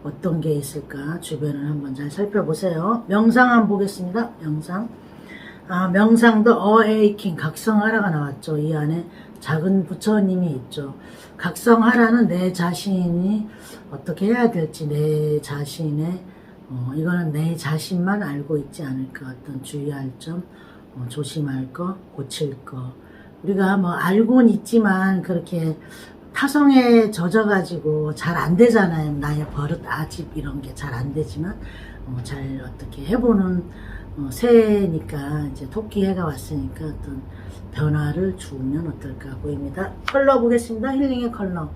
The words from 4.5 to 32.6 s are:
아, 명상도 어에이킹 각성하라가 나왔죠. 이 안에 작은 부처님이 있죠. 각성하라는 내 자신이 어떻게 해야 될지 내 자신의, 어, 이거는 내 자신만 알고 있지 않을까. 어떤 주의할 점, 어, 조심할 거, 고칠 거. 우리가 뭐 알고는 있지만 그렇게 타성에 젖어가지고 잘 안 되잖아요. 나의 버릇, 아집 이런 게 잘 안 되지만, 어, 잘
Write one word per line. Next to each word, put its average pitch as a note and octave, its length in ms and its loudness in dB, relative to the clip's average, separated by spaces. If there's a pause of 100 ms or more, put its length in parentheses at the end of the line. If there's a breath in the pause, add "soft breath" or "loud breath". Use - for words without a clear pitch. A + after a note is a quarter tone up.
아, F#3 220 0
명상도 A3+ 680 8
어에이킹 G#3 760 4
각성하라가 G#3 760 0
나왔죠. D3+ 480 -2
이 D#3 180 0
안에 D#3 320 -2 (320 loud breath)
작은 F3 460 2
부처님이 F#3 680 0
있죠. C3+ 420 -10 (420 loud breath)
각성하라는 A#3 920 4
내 F3+ 240 0
자신이 F3+ 960 0 (420 loud breath)
어떻게 F3 360 -6
해야 A#3 240 4
될지 D#3 360 -4
내 D3+ 540 0
자신의, D3+ 840 -4 (480 loud breath)
어, B2+ 260 -6
이거는 E3+ 360 0
내 D#3+ 220 -2
자신만 F3 680 -2
알고 C#3+ 340 -4
있지 C#3+ 260 -8
않을까. C3 440 -8
어떤 C3 360 -12
주의할 C#3 560 -8
점, F3 240 -8 (540 loud breath)
어, B2+ 120 -10
조심할 C#3 640 -6
거, F3+ 240 -6 (180)
고칠 C3 500 -8
거. B2+ 300 -12 (480 loud breath)
우리가 F#3+ 340 2
뭐 F3+ 140 2
알고는 A3 580 4
있지만 F#3+ 720 2
그렇게 E3 580 -4 (540 loud breath)
타성에 C4 800 6
젖어가지고 E3 1040 0
잘 E3+ 220 -2
안 F3 200 2
되잖아요. F3+ 560 6
나의 D3 380 -2
버릇, D3 360 -4
아집 - 480 -8
이런 C#3+ 280 -2
게 C3+ 120 -14
잘 C#3 200 -8
안 C3 180 -4
되지만, D#3 460 -6 (480 loud breath)
어, B2+ 160 -8
잘 C3+ 420 -8